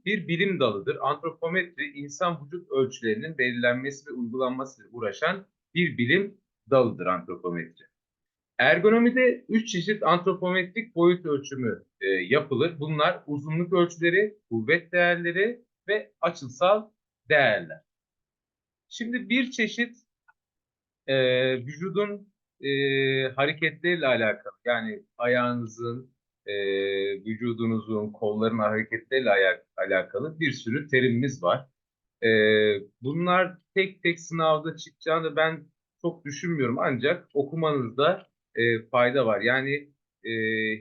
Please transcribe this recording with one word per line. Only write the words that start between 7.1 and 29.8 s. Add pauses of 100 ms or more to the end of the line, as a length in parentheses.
Ergonomide
üç
çeşit
antropometrik
boyut
ölçümü, (180)
e,
yapılır.
Bunlar
uzunluk
ölçüleri, (120)
kuvvet
değerleri (220)
ve (100)
açısal (400)
değerler. (1080)
Şimdi
bir
çeşit, (1080)
e, (420)
vücudun, (280)
e, (600)
hareketleriyle
alakalı, (120)
yani (140)
ayağınızın, (320)
e, (720)
vücudunuzun,
kolların
hareketleriyle
aya-, (140)
alakalı